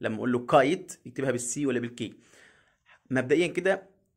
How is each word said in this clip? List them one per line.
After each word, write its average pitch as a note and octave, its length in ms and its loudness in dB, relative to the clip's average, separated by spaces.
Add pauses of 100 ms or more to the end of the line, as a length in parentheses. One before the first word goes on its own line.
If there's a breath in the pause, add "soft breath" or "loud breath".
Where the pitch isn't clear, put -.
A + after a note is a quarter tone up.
لما A2+ 160 -2
أقول A#2+ 160 -2
له A#2+ 140 2
كايت D3+ 460 4 (140)
يكتبها C3 240 -4
بالسي B2+ 360 -4
ولا A#2+ 140 0
بالكي؟ A#2 340 -8 (960 soft breath)
مبدئيًا C3 360 2
كده F3+ 360 0 (340)